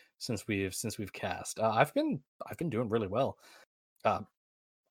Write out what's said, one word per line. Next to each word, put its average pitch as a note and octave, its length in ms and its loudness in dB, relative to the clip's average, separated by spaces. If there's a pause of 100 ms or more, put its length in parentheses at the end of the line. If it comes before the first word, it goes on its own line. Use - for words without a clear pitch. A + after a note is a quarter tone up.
(180)
since - 300 -4
we've, G2 260 0
since - 240 -6
we've G2+ 140 -8
cast. - 480 -6
Uh, A2+ 100 4
I've A#2+ 240 4
been, C#4+ 260 0 (240)
I've - 140 -8
been E3+ 120 -2
doing A#2 180 0
really A2 180 2
well. G#2+ 320 0 (680)
Uh, G2+ 180 4 (680)